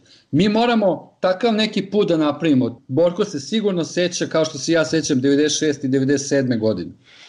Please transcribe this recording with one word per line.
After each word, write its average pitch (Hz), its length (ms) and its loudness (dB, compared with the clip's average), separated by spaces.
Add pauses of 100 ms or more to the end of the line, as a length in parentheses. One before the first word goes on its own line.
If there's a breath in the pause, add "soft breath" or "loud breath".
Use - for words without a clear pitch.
(300 soft breath)
Mi 180 180 2
moramo 214 720 0
takav 185 340 0
neki 208 280 -2
put 202 260 0
da 170 80 2
napravimo. 143 720 0
Borko 175 360 2
se 147 160 -6
sigurno 196 440 -2
seća, 175 420 -2
kao 160 180 0
što 147 140 -6
se 160 140 -2
ja 160 120 2
sećam, 151 360 0
devedeset 143 380 2
šeste 139 280 -2
i 127 40 -2
devedeset 139 380 0
sedme 127 280 0
godine. 107 340 -2 (380 loud breath)